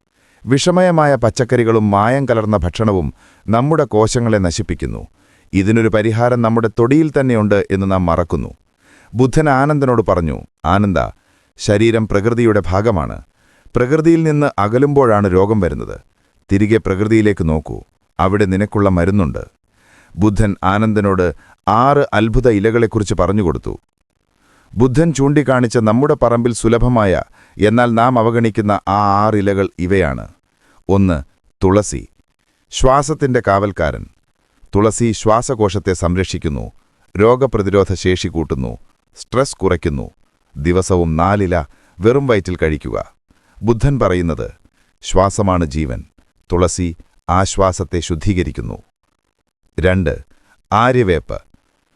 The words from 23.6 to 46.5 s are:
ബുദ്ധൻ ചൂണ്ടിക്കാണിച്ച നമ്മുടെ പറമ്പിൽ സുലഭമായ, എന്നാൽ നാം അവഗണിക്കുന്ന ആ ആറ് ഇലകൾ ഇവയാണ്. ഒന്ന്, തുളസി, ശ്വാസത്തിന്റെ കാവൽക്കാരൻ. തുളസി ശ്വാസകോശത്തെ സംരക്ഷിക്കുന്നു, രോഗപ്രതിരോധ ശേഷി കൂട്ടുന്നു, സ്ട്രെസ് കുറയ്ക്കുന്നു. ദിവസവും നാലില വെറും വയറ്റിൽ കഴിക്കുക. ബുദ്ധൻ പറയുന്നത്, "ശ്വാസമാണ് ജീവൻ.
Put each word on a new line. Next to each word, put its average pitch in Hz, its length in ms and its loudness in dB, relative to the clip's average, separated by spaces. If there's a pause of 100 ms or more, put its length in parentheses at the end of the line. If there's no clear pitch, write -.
ബുദ്ധൻ 135 380 2
ചൂണ്ടിക്കാണിച്ച 135 680 2
നമ്മുടെ 120 440 2
പറമ്പിൽ 120 300 2
സുലഭമായ, 113 720 2 (360)
എന്നാൽ 117 320 2
നാം 117 280 2
അവഗണിക്കുന്ന 113 540 0 (160)
ആ 98 100 2 (280)
ആറ് 107 80 0
ഇലകൾ 98 340 0 (100)
ഇവയാണ്. 85 500 -2 (600)
ഒന്ന്, 92 340 2 (400)
തുളസി, 92 460 0 (640)
ശ്വാസത്തിന്റെ 135 720 0
കാവൽക്കാരൻ. 90 600 -2 (680)
തുളസി 110 380 0
ശ്വാസകോശത്തെ 107 800 -2
സംരക്ഷിക്കുന്നു, 85 800 -4 (460)
രോഗപ്രതിരോധ 104 760 2
ശേഷി 92 360 -2
കൂട്ടുന്നു, 71 500 -6 (380)
സ്ട്രെസ് - 400 -4
കുറയ്ക്കുന്നു. 80 540 -4 (460)
ദിവസവും 87 600 0
നാലില 90 480 0 (360)
വെറും 127 260 2
വയറ്റിൽ 95 360 -2
കഴിക്കുക. 69 520 -6 (480)
ബുദ്ധൻ 120 360 0
പറയുന്നത്, 90 520 -2 (520)
"ശ്വാസമാണ് 95 640 0
ജീവൻ. 67 400 -6 (480)